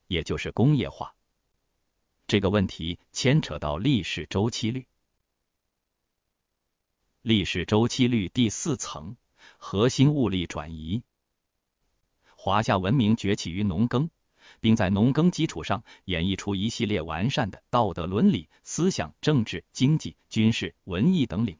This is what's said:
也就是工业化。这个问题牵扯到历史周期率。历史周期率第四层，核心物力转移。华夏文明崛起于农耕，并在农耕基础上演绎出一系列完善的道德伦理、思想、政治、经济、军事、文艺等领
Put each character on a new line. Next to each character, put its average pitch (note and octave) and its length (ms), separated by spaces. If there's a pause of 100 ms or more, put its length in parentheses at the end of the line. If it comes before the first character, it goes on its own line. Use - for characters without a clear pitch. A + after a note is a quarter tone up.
也 E2 140
就 D#2+ 160
是 D2+ 140
工 C#3+ 260
业 D#2 120
化。 - 260 (1120)
这 G#2+ 120
个 F#2 120
问 G2 160
题 - 320 (120)
牵 C#3 300
扯 - 160
到 D2+ 200
历 A2 260
史 D#2 260
周 G#2+ 220
期 - 180
率。 B2+ 160 (2500)
历 A2 200
史 E2 220
周 A2 220
期 B2 200
率 A2 220
第 A#2 200
四 D3 280
层， E2 400 (400)
核 G#2+ 320
心 C#3 240
物 C3 160
力 F#2 160
转 D#2+ 280
移。 D#2+ 300 (1300)
华 G2 260
夏 A2 160
文 F#2+ 160
明 G#2+ 240
崛 G2 180
起 F2 160
于 F#2+ 120
农 G2+ 240
耕， C#3 220 (520)
并 A2 140
在 F#2+ 140
农 G#2 220
耕 E3 200
基 D#3 160
础 D#2 160
上 - 200 (220)
演 E2+ 180
绎 F#2+ 120
出 G2+ 200
一 G2+ 140
系 A2 160
列 G2+ 160
完 E2 280
善 A#2+ 220
的 - 180
道 A2 240
德 E2 120
伦 A2+ 260
理、 F2+ 160 (160)
思 F3 260
想、 D#2+ 320
政 D3 220
治、 - 300
经 C3+ 240
济、 - 180 (140)
军 A2 240
事、 - 220 (100)
文 G#2 280
艺 D3+ 120
等 G#2+ 200
领 F2+ 140